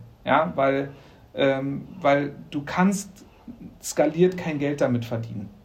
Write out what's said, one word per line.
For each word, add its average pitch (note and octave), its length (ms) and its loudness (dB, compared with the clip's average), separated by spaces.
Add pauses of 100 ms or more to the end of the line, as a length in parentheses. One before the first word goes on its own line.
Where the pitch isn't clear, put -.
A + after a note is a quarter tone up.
(260)
ja? C3+ 300 2
Weil, C#3 340 2 (440)
ähm, C#3 540 0 (120)
weil C#3+ 340 2 (160)
du D3 140 -4
kannst - 600 0 (580)
skaliert E3 540 2
kein D3+ 220 -6
Geld C#3+ 220 -2
damit B2 240 2
verdienen. - 440 -8 (160)